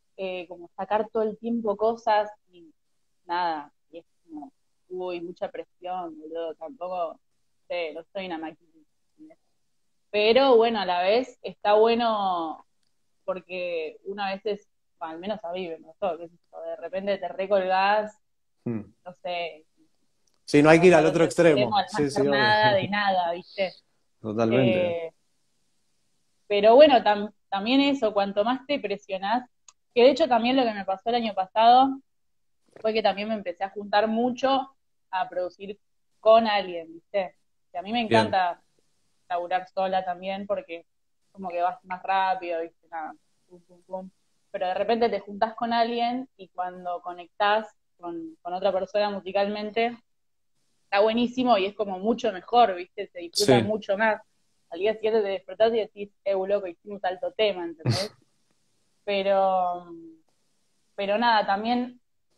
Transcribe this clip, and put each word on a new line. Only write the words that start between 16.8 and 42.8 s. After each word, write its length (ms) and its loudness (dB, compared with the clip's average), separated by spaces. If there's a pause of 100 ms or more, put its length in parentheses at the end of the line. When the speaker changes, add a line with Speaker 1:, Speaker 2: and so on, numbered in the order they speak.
Speaker 1:
te 100 -8
recolgás, 880 0 (500)
Speaker 2:
Hmm. 180 -4 (220)
Speaker 1:
no 100 -18
sé, 520 -8 (760)
Speaker 2:
Sí, 180 6
no 80 8
hay 100 8
que 80 8
ir 60 10
al 120 6
Speaker 1:
al 0 -
Speaker 2:
otro 180 4
Speaker 1:
otro 0 -
Speaker 2:
extremo. 460 4
Speaker 1:
extremo, 80 -2
al 80 0
Speaker 2:
Sí, 240 -2
Speaker 1:
más 0 -
Speaker 2:
sí, 160 0
obvio. 60 2
Speaker 1:
nada 420 4
de 140 0
nada, 440 0
¿viste? 440 -8 (440)
Speaker 2:
Totalmente. 760 0
Speaker 1:
Eh, 160 -8 (1300)
pero 280 6
bueno, 280 10
tam-, 300 0 (160)
también 320 0
eso, 320 0
cuanto 320 0
más 220 -4
te 140 -2
presionás, 680 -6 (460)
que 100 4
de 60 10
hecho 180 2
también 280 2
lo 80 2
que 100 0
me 100 -8
pasó 260 -4
el 60 0
año 180 -2
pasado 640 4 (840)
fue 140 0
que 80 0
también 260 -2
me 60 -4
empecé 300 -8
a 60 -8
juntar 380 0
mucho 680 -2 (340)
a 180 -4
producir 500 -8 (420)
con 280 6
alguien, 460 -4
¿viste? 420 -6 (360)
Que 60 -10
a 40 -8
mí 100 -10
me 160 0
Speaker 2:
Bien. 280 2
Speaker 1:
encanta 260 -2 (640)
laburar 400 -4
sola 360 -2
también 420 -8
porque 400 -8 (460)
como 180 -12
que 120 -4
vas 220 -2
más 180 -10
rápido, 600 -2
¿viste? 280 -14